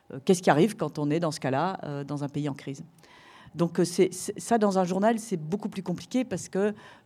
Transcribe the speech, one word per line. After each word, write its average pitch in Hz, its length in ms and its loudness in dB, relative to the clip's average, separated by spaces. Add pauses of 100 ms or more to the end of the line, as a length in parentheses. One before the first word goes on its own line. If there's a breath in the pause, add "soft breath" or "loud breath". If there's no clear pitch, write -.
(120 loud breath)
euh, 139 120 -10
qu'est-ce 185 180 4
qui 190 80 6
arrive 170 260 6
quand 156 220 -4
on 147 120 0
est 165 100 0
dans 165 100 0
ce - 100 -8
cas-là, 147 440 0
euh, 143 200 -8
dans 143 200 -6
un 139 40 -4
pays 147 200 -4
en 135 60 -6
crise. - 300 -12 (680 loud breath)
Donc, 170 240 -2
euh, 180 60 6
c'est, 175 280 2
c'est, - 280 -8
ça, 233 180 2
dans 202 200 2
un 185 60 4
journal, 202 340 2
c'est 196 180 -6
beaucoup 165 320 -4
plus 185 140 -10
compliqué 185 420 -4
parce 185 240 -8
que, 208 260 0 (320 loud breath)